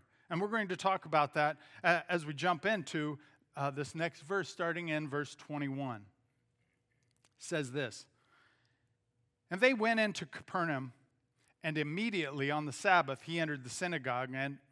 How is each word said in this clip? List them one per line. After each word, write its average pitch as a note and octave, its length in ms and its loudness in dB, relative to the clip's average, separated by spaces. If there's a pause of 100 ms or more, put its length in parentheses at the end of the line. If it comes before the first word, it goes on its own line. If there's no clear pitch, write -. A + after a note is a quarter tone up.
(280)
And E3+ 120 0
we're G3+ 80 0
going G#3+ 200 0
to F3+ 80 -2
talk F#3+ 280 0
about D3+ 300 4
that, D3+ 240 2 (260)
uh, E3+ 240 6
as F3 180 0
we D3+ 80 -6
jump D#3+ 320 0
into, D3+ 520 -2 (360)
uh, C#3 160 -2
this C#3 240 -8
next E3 280 -4
verse, E3+ 260 -2
starting E3+ 400 -2
in D3+ 200 -2
verse C#3 260 -4
twenty-one. C3+ 720 -6 (1300)
It - 60 -20
says D3 300 -2
this, B2+ 340 -6 (1400)
"And F#3 100 -2
they B3+ 140 6
went A3 260 4
into G#3 240 0
Capernaum, D3 680 -4 (680)
and D#3 140 -2
immediately D3+ 720 0
on D3+ 140 0
the C#3+ 80 -4
Sabbath E3 500 4
he E3 160 -4
entered D3 260 -2
the B2 60 -10
synagogue C3 640 -2
and C#3 240 -2 (140)